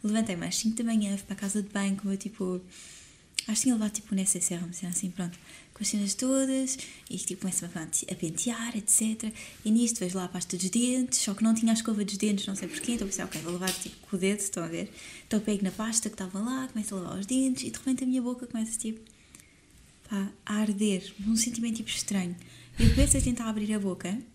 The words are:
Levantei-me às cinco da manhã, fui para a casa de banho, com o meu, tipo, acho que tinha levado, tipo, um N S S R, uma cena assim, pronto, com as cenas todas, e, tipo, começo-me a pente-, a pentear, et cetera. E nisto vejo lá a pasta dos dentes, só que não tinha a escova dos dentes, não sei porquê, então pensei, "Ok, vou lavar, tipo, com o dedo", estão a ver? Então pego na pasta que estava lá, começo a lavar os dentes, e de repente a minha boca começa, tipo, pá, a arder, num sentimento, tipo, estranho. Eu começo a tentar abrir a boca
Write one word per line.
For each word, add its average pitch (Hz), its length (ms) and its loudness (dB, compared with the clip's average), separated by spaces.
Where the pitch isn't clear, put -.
Levantei-me 208 420 2
às 180 100 -4
cinco 220 200 0
da 240 80 -2
manhã, 208 320 2
fui 196 100 -8
para 196 80 -6
a 196 60 -12
casa 202 220 -2
de 196 60 -6
banho, 196 280 0
com 196 80 -8
o 196 40 0
meu, 196 80 0
tipo, 185 440 -4
acho 220 100 0
que - 60 0
tinha 254 120 6
levado, 214 180 2
tipo, - 220 -4
um 190 40 4
N 190 40 2
S - 160 2
S 180 160 0
R, 170 100 -2
uma 170 100 -8
cena 180 180 -4
assim, 180 180 -2
pronto, 175 280 -6
com - 100 -8
as 208 60 0
cenas 202 240 0
todas, 262 640 2
e, - 80 -6
tipo, - 260 -4
começo-me 180 320 -2
a 170 60 -4
pente-, - 300 -2
a 196 40 -2
pentear, 233 600 -2
et 202 140 -2
cetera. 220 420 2
E 214 60 2
nisto 233 300 4
vejo 185 180 -2
lá 180 60 -2
a 180 40 -6
pasta 180 280 -4
dos 185 120 0
dentes, 247 520 2
só 202 120 0
que 202 100 0
não 220 120 6
tinha 226 180 4
a - 20 6
escova 214 300 0
dos 196 140 -4
dentes, 208 280 2
não 196 80 -4
sei 190 140 -6
porquê, - 240 -4
então 226 140 -2
pensei, 185 180 -4
"Ok, 156 160 -8
vou 165 140 -4
lavar, 185 180 0
tipo, - 240 -8
com 202 100 -4
o - 20 0
dedo", 196 220 2
estão - 220 -4
a 165 60 -4
ver? 170 240 -6
Então 214 140 2
pego 208 240 0
na 185 60 2
pasta 220 400 -2
que - 40 -12
estava 190 260 -6
lá, 262 280 -2
começo 214 260 -4
a 190 60 -2
lavar 175 180 -6
os 196 80 -4
dentes, 254 380 2
e 226 60 -4
de - 80 -10
repente 262 260 0
a - 20 0
minha 254 140 2
boca 247 260 -4
começa, 226 320 -4
tipo, 220 220 -4
pá, 196 180 -2
a 208 120 -4
arder, 208 460 2
num 214 160 2
sentimento, 226 400 0
tipo, 214 120 -8
estranho. 180 480 0
Eu - 120 10
começo 269 260 8
a 269 40 4
tentar 240 280 2
abrir 214 240 0
a 214 60 2
boca 185 380 -2